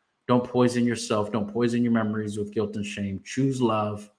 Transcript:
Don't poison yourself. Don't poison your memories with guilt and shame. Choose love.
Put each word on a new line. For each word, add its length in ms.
Don't 160
poison 420
yourself. 460
Don't 200
poison 300
your 120
memories 440
with 160
guilt 220
and 100
shame. 380
Choose 380
love. 580